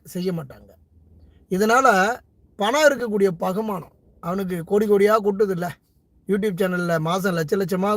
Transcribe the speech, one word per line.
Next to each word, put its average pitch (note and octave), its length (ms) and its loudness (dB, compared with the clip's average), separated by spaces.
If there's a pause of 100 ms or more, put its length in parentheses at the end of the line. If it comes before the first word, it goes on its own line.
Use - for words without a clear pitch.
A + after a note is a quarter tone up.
செய்ய F3+ 280 -6
மாட்டாங்க. D3+ 380 -12 (800)
இதனால A3 680 4 (400)
பணம் C#4 320 2
இருக்கக்கூடிய G#3+ 500 0
பகுமானம், F#3 540 -6 (280)
அவனுக்கு F3+ 440 -6
கோடி G#3 240 0
கோடியா G#3 340 4
கொட்டுது G3+ 280 0
இல்ல, F3 260 -6 (500)
YouTube G3 340 -2
சேனல்ல F3+ 380 0
மாசம் F3 380 -2
லட்ச E3 180 -2
லட்சமா G3 420 -2